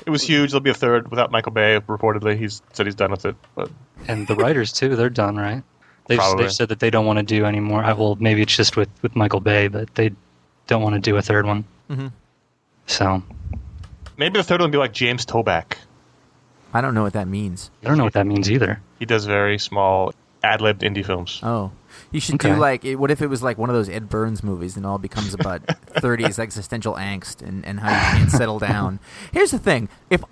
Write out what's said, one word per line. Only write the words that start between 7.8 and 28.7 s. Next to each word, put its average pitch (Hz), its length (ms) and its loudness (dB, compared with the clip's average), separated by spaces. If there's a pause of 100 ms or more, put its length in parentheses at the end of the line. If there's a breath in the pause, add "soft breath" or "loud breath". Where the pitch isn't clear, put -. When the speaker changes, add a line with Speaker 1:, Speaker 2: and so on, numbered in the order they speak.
Speaker 2:
I, 110 100 2
well, 107 240 2
maybe 107 240 4
it's 104 140 2
just - 220 2
with, 101 120 2 (120)
with 120 140 -2
Michael 104 260 2
Bay, 104 260 4
but 107 280 -6
they 110 160 2 (560)
don't 117 140 2
wanna 107 180 2
do 104 180 2
a 101 40 0
third 104 240 2
one. 104 200 -2 (260)
Speaker 3:
Mm-hmm. 135 160 -6 (800)
Speaker 2:
So. 95 340 0 (960)
Speaker 1:
Maybe 180 220 0
the 185 40 4
third 175 180 2
one 170 80 4
will 147 40 -4
be 147 60 4
like 127 140 0
James 123 320 0
Toback. 104 480 0 (1000)
Speaker 3:
I 117 80 2
don't 131 140 -2
know 110 80 2
what 101 100 -2
that 101 140 -4
means. 98 420 -6 (140)
Speaker 2:
I 110 60 -6
don't 151 80 4
know 131 80 4
what 107 80 -2
that 101 140 2
means 101 220 0
either. 107 320 0 (180)
Speaker 1:
He 117 60 -8
does 110 200 2
very 101 340 2
small 95 540 0 (300)
ad-libbed 107 380 2
indie 101 240 -2
films. 90 380 -4
Speaker 3:
Oh. 107 280 -4 (400 loud breath)
You 156 80 -4
should - 160 -4
Speaker 2:
Okay. 143 160 2
Speaker 3:
do, 98 60 2
like, 135 280 2
it, 135 100 -2
what 139 140 2
if 147 120 0
it 147 60 -2
was, 131 140 -4
like, 123 160 -2
one 117 120 -2
of 123 60 2
those 110 140 2
Ed 104 200 -8
Burns 107 340 -2
movies 92 340 -6
and 98 80 -6
all 98 120 -2
becomes 98 360 -6
about 92 320 -4
Speaker 1:
<laughs> - 200 -6 (160)
Speaker 3:
thirties 120 380 0
existential 110 560 -6
angst 98 460 -10
and, 95 240 -10
and 101 140 -8
how 104 100 -4
you - 300 2
can't - 120 6
settle 110 280 2
down. 101 400 -2 (160)